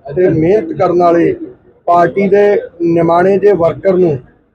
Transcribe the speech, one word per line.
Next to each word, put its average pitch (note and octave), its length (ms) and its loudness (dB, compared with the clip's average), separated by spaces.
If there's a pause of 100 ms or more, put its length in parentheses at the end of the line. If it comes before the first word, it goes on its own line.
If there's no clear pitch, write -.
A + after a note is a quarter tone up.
(100)
ਅਤੇ F3+ 180 0
ਮਿਹਨਤ E3 500 0
ਕਰਨ F3 240 0
ਵਾਲੇ E3+ 340 0 (500)
ਪਾਰਟੀ F3 420 0
ਦੇ G3+ 320 2 (220)
ਨਿਮਾਣੇ E3+ 560 0
ਜਿਹੇ G3+ 140 2
ਵਰਕਰ E3 420 0
ਨੂੰ, E3 240 0 (360)